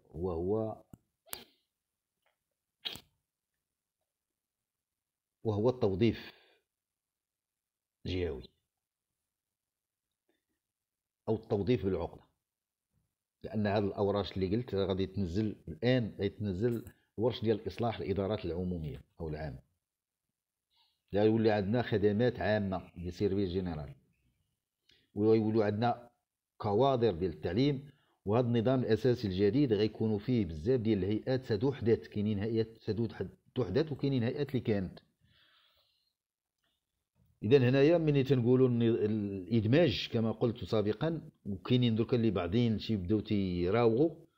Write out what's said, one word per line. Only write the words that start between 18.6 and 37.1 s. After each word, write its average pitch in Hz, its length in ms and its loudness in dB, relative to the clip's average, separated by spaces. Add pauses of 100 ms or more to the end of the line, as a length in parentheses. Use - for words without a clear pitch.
أو 82 80 -6
العامة. 76 320 -8 (1500)
لا 101 120 2
يولي 110 280 4
عندنا 107 300 0
خدمات 107 580 2
عامة 98 580 -2
دي 90 140 -8
سيرفيس 98 380 0
جينيرال، 85 440 -4 (1200)
ويولوا 110 500 4
عندنا 107 440 -2 (480)
كوادر 117 540 2
ديال 87 200 -2
التعليم. 127 580 -2 (360)
وهذا 117 220 2
النظام 120 320 2
الأساسي 113 480 2
الجديد 104 460 2
غيكونوا 107 460 0
فيه 117 260 0
بزاف 82 340 -2
ديال 107 180 2
الهيئات 107 480 -2
ستحدث، 113 600 0
كاينين 104 320 -2
هيئات 113 380 -2
ستحدث 117 1120 -4
وكاينين 135 320 -2
هيئات 127 260 -4
اللي 123 100 -2
كانت. 101 400 -2 (2500)